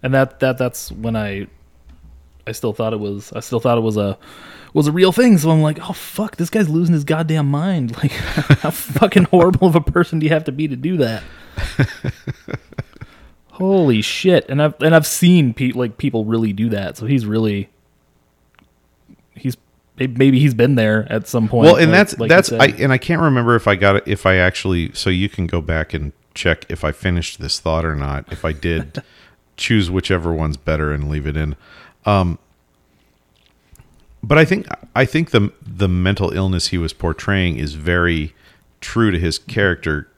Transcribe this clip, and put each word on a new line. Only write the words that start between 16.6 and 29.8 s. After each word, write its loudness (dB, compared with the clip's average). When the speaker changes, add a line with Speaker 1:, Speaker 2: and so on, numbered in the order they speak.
Speaker 1:
that. -6
So -10
he's 2
really, -2
he's, -6
may-, -2
maybe 4
he's 4
been 2
there 2
at -4
some 0
point, 4
Speaker 2:
Well, 10
and 4
Speaker 1:
like, 6
Speaker 2:
that's, 0
Speaker 1:
like 0
you 8
Speaker 2:
that's, 4
Speaker 1:
said. -2
Speaker 2:
I, 6
and 2
I 2
can't -2
remember 2
if 2
I 4
got 4
it, 0
if -2
I 4
actually, 0
so -6
you 0
can -6
go -4
back -6
and -6
check -2
if -10
I -2
finished -4
this -8
thought -4
or -4
not. -6
If -12
I -4
did, -6
Speaker 1:
<laughs> -20
Speaker 2:
choose 0